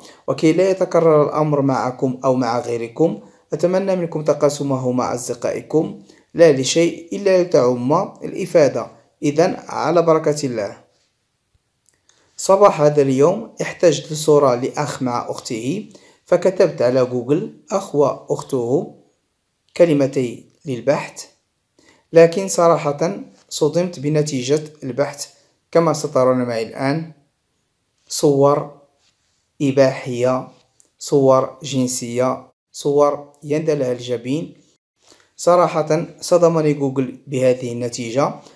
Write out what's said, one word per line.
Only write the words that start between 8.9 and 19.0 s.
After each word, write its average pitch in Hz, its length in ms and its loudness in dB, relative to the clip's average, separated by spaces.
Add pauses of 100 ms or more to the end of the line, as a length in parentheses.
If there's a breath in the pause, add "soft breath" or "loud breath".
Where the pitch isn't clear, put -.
إذن 151 340 0 (120)
على 156 340 0
بركة 156 440 0
الله. 110 340 -6 (1600)
صباح 196 440 4
هذا 147 220 4
اليوم 143 600 0
احتجت 156 500 0
لصورة 143 420 4
لأخ 139 480 -6
مع 120 280 -4
أخته، 131 640 -8 (320 soft breath)
فكتبت 180 580 2
على 127 220 2
جوجل 123 560 -4 (100)
"أخ" 196 240 -6
وأخته 135 1000 -2 (840)